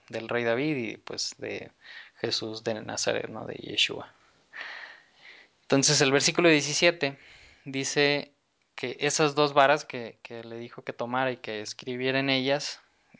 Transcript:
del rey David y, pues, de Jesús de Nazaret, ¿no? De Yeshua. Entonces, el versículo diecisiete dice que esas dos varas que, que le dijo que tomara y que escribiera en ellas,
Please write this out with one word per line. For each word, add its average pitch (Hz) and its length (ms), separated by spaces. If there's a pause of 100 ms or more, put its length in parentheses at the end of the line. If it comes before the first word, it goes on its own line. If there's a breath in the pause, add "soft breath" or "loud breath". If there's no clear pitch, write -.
del 113 200
rey 120 140
David 131 340
y, 113 200
pues, - 420
de 104 320 (460 loud breath)
Jesús 110 480
de 110 180
Nazaret, 113 460
¿no? 110 180
De - 80
Yeshua. - 580 (1500 loud breath)
Entonces, 139 380
el 139 120
versículo 165 360
diecisiete 147 720 (460 loud breath)
dice 139 680 (420)
que 123 260
esas 147 360
dos 147 180
varas 143 300
que, 117 380
que 117 200
le 113 160
dijo 120 240
que - 100
tomara 127 380
y 123 60
que 107 240
escribiera 127 580
en 135 120
ellas, 135 500 (400)